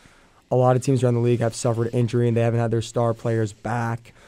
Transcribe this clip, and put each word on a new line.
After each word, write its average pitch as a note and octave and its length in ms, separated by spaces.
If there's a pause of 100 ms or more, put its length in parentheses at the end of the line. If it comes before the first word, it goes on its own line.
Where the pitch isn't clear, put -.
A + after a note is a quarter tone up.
(500)
a B2 60
lot B2+ 200
of B2+ 60
teams C3 220
around B2 100
the A#2 60
league A#2+ 200
have A#2 140
suffered A#2 400
injury A#2+ 320
and A#2 100
they A#2 40
haven't A#2 200
had A#2 100
their A2+ 120
star A#2 300
players A2+ 400
back. A#2 600 (140)